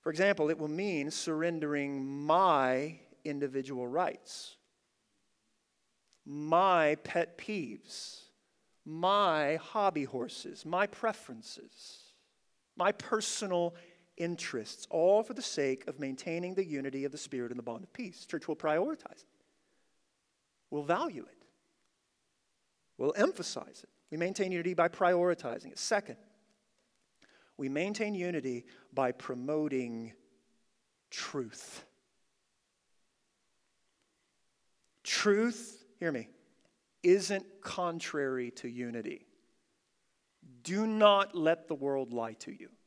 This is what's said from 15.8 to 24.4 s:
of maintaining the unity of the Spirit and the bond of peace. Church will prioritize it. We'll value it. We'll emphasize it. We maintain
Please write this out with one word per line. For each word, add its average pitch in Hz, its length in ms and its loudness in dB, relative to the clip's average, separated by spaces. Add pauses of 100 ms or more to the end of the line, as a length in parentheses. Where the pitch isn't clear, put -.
of 127 120 -10
maintaining 165 540 -6
the 190 100 0
unity 139 400 -4
of 139 80 -4
the 151 60 -12
Spirit 123 320 -6
and 120 80 -8
the 120 40 -8
bond 120 220 -8
of - 80 -20
peace. 196 320 -12
Church - 240 -6
will 156 80 -2
prioritize 175 680 -2
it. - 40 -20 (1400)
We'll 147 120 -4
value 180 480 -2
it. - 140 -20 (1500)
We'll 143 180 0
emphasize - 680 -2
it. - 80 -20 (200)
We 156 60 -8
maintain 185 360 -2